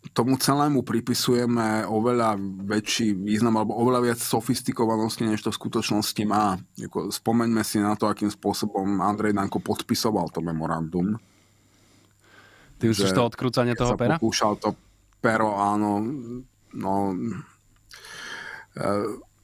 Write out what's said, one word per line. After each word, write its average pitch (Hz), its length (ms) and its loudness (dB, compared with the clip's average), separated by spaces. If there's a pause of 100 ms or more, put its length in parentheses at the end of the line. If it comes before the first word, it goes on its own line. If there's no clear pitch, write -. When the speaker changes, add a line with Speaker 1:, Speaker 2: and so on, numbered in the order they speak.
(120)
Speaker 1:
tomu 127 300 2
celému 143 400 2
pripisujeme 117 1040 0
oveľa 110 500 2 (300)
väčší 107 480 0
význam 107 480 2
alebo 107 160 -2
oveľa 123 340 4
viac 117 80 -2
sofistikovanosti, 113 1040 0
než 110 220 0
to 110 80 -2
v - 80 -8
skutočnosti 107 640 -2
má. 101 320 2 (240)
Ako, 92 320 -6
spomeňme 117 480 2
si - 160 -2
na 104 160 2
to, 104 160 0
akým 101 240 -2
spôsobom 101 640 -2
Andrej 104 380 0
Danko 98 240 -2
podpisoval 104 720 -2
to 80 80 -4
memorandum. 82 720 -2 (1700)
Speaker 2:
Ty 113 80 4
myslíš 98 240 2
Speaker 1:
Že - 40 4
Speaker 2:
to 120 120 4
odkrúcanie 120 480 0
Speaker 1:
keď - 20 -6
Speaker 2:
toho 123 140 2
Speaker 1:
sa 98 80 -2
Speaker 2:
pera? 123 160 2
Speaker 1:
pokúšal 110 400 2
to 107 180 -2 (480)
pero, 110 320 2
áno, 104 480 2 (720)
no, 98 400 -2 (1600)
eh, 101 320 -2 (360)